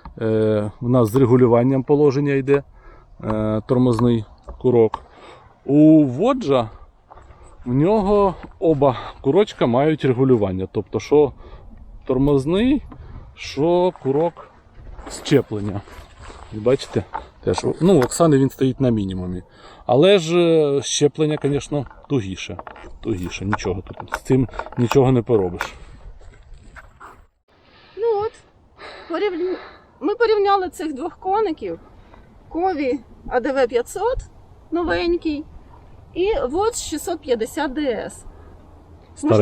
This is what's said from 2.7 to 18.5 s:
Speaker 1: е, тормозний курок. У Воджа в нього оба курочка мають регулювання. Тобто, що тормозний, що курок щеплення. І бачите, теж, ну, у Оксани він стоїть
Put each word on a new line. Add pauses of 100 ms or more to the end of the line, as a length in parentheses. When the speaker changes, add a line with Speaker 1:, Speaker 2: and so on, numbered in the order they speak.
Speaker 1:
е,
тормозний (360)
курок. (640)
У
Воджа (960)
в
нього (240)
оба (240)
курочка
мають
регулювання.
Тобто,
що (720)
тормозний, (540)
що (100)
курок (720)
щеплення. (720)
І
бачите, (400)
теж, (160)
ну,
у
Оксани
він
стоїть